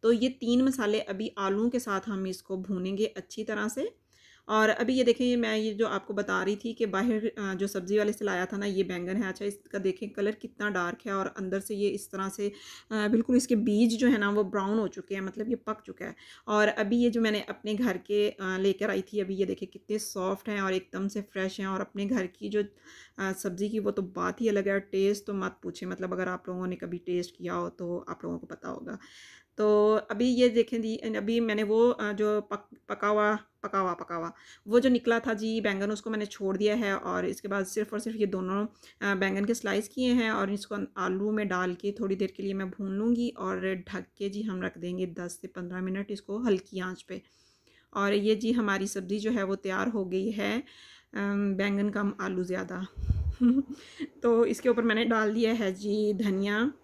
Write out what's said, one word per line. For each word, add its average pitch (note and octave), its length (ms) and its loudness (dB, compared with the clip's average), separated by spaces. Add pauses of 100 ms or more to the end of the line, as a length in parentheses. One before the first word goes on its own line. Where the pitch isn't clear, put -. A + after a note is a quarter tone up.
तो A3+ 100 6
ये A#3+ 160 4
तीन B3 340 2
मसाले B3 380 2
अभी G3+ 380 -6
आलूओं G3+ 320 2
के B3 80 0
साथ G3+ 280 -2
हम F#3+ 200 -2
इसको F#3+ 300 -6
भूनेंगे F#3+ 500 -2
अच्छी - 380 -8
तरह G#3+ 240 -2
से। E4 260 -4 (540)
और A3 200 6
अभी A#3+ 260 2
ये B3+ 100 4
देखें, A#3+ 200 4
ये B3 120 4
मैं A3+ 200 0
ये A3 180 0
जो A3 120 2
आपको G3 280 -4
बता F#3+ 280 0
रही G3+ 140 0
थी A3+ 160 -6
कि A3+ 140 -2
बाहर, G#3+ 520 0
अ, G3 160 -2
जो F#3+ 120 -2
सब्ज़ी G3 320 0
वाले G#3 140 2
से G#3+ 120 -6
लाया F#3 220 0
था G3+ 100 -6
ना, G3+ 100 -2
ये G3 180 2
बैंगन F3+ 320 -4
है। G#3 120 0
अच्छा, F#3+ 160 -6
इसका G3+ 340 -6
देखें F#3+ 320 -2
कलर G#3 220 0
कितना G#3 380 -6
डार्क F3+ 360 -2
है G3+ 60 -4
और G3 140 0
अंदर F#3+ 340 -4
से G3+ 140 -6
ये G3+ 140 0
इस F#3 220 -6
तरह F#3+ 180 -4
से, G3+ 240 -4 (400)
अ, G#3+ 160 0
बिल्कुल A#3 280 4
इसके A#3+ 200 4
बीज A3 420 4
जो A#3+ 100 6
है A#3 100 6
ना, G3+ 120 2
वो G#3 140 4
ब्राउन G3 340 0
हो G#3 100 0
चुके F#3+ 260 -8
हैं, G3 80 -6
मतलब G3+ 260 -6
ये B3 60 2
पक - 320 -8
चुका F#3 180 -12
है। A3 120 -10 (320)
और G#3+ 200 4
अभी G#3+ 280 2
ये A#3+ 140 6
जो A3+ 100 0
मैंने A3 200 4
अपने G#3 340 -6
घर G#3 240 0
के, G#3 320 0
अ, F#3 280 -4
लेकर G3 320 2
आई F#3+ 120 0
थी, G#3 180 -4
अभी F#3+ 140 -2
ये F#3+ 120 0
देखें F#3 220 -6
कितने - 300 -6
सॉफ्ट F#3+ 500 -4
हैं G#3 120 -2
और F#3+ 140 0
एकदम F#3+ 340 -4
से G#3 120 -4
फ्रेश F#3+ 400 -6
हैं। G3 60 -4
और F#3+ 140 -2
अपने G3 260 -6
घर G3+ 200 0
की G3+ 220 -10
जो, G#3 160 0 (540)
अ, F#3+ 140 -2
सब्ज़ी F#3+ 360 -4
की A3 100 -2
वो G3+ 120 -2
तो G3 120 -2
बात F3+ 380 -4
ही A3+ 80 2
अलग G3+ 200 2
है, G3 120 2
टेस्ट G3 460 0
तो G#3 80 -6
मत F#3 280 -4
पूछें। F3+ 240 -8
मतलब F3+ 260 -6
अगर F3+ 160 -2
आप F3+ 200 -6
लोगों F#3 180 -4
ने F3+ 100 -4
कभी F3 220 -8
टेस्ट F3 400 -4
किया F3 160 -6
हो F3 140 -2
तो F3 400 -8
आप E3+ 160 -10
लोगों E3+ 140 -6
को - 80 -12
पता - 220 -12
होगा। - 300 -10 (600)
तो G#3+ 360 6
अभी G#3+ 320 0
ये B3 220 6
देखें A#3 340 2
जी, A3 140 -2
अभी A3 440 0
मैंने A3 220 2
वो, A3 280 6
अ, G#3 220 -2
जो G#3 280 0
पक-, - 380 -10 (100)
पका G#3 200 -2
हुआ, G#3 260 4
पका - 440 -6
हुआ, F#3 140 0
पका E3+ 220 -8
हुआ, E3+ 180 -6 (360)
वो A#3 120 6
जो C4 80 4
निकला A#3 320 4
था A#3 140 -2
जी A3 260 -2
बैंगन, G3+ 300 0
उसको G#3+ 200 -6
मैंने G#3 160 -2
छोड़ F#3+ 300 -2
दिया G#3 180 4
है। G3+ 220 0
और F3+ 300 -2
इसके G3 220 -6
बाद G3 180 0
सिर्फ G#3 260 -4
और G#3+ 80 -2
सिर्फ A3 160 -6
ये G#3 100 2
दोनों, F#3+ 400 -2 (360)
अ, G3+ 120 2
बैंगन G3 300 0
के A3+ 100 0
स्लाइस G#3 340 -2
किए B3+ 240 0
हैं A#3 180 2
और G3 220 0
इसको G#3 240 -6 (200)
आलू F#3+ 340 -2
में G#3 180 0
डाल F3+ 260 0
के G3+ 260 -4
थोड़ी G3 160 0
देर F#3+ 200 -2
के G3 60 -10
लिए G3 120 -4
मैं F#3+ 160 -4
भून F#3+ 220 -6
लूँगी A#3 360 2
और F#3 600 -4
ढक F#3 160 -8 (140)
के G3+ 100 -4
जी G3+ 140 -6
हम F#3+ 200 -4
रख F#3 160 -6
देंगे F3+ 280 -4
दस F3 360 -10
से F#3 60 -12
पन्द्रह F3+ 320 -8
मिनट F#3+ 300 -4
इसको G3+ 280 -8
हल्की F#3+ 420 0
आंच F#3 220 -6
पे। F#3 200 -12 (720)
और G3+ 180 2
ये G#3 220 4
जी A3 180 0
हमारी G3+ 340 2
सब्ज़ी G3 320 -4
जो G#3+ 120 -2
है A#3 120 0
वो G3 140 -2
तैयार F#3+ 320 -2
हो A3 160 -2
गई F#3+ 260 -2
है, G#3 340 -2 (500)
अम, G3+ 400 0
बैंगन G3+ 360 0
कम G3+ 300 0
आलू F#3 240 -2
ज़्यादा। F3+ 420 -6 (540)
<laughs> C4 360 4 (460)
तो A#3 220 6
इसके - 240 0
ऊपर A#3 140 4
मैंने A3+ 220 4
डाल A3 300 2
दिया A3+ 180 4
है G#3+ 200 0
जी G#3 420 2
धनिया। G#3 580 2 (120)